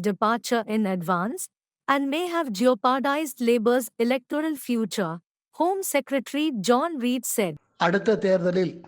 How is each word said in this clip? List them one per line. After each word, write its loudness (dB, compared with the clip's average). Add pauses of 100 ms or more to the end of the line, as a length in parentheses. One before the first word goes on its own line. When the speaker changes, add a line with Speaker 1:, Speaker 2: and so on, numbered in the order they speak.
(120)
Speaker 1:
departure 0 (120)
in 2 (140)
advance, -2 (460)
and 2
may 0
have -2
jeopardized 0
Labour's 2 (120)
electoral 0
future, -2 (420)
Home 0
Secretary -2 (140)
John 0
Reid -2
said. -2 (220)
Speaker 2:
அடுத்த 2
தேர்தலில் 2 (140)